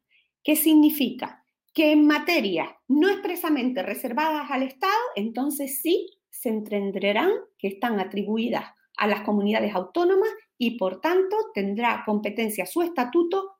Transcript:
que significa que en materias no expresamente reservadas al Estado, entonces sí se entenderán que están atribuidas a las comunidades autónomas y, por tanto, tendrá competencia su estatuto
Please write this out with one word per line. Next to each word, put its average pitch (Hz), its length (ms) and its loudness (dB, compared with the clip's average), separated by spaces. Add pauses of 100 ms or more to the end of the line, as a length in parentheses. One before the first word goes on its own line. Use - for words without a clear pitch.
(440)
que 302 120 4
significa 302 880 2 (300)
que 311 180 4
en 302 140 6
materias 294 640 2 (180)
no 302 220 4
expresamente 302 720 -2
reservadas 285 680 -2
al 262 120 -2
Estado, 381 300 -2 (220)
entonces 262 680 -4
sí - 380 -2 (100)
se - 200 -6
entenderán 208 840 -2 (260)
que - 100 -6
están 214 320 -2
atribuidas 202 640 -4 (320)
a 208 100 0
las 208 140 0
comunidades 208 540 0
autónomas 359 540 2 (280)
y, 233 200 -2
por 190 240 -4
tanto, 370 340 2 (180)
tendrá 214 520 -2
competencia 214 600 -2
su - 180 -2
estatuto 339 760 0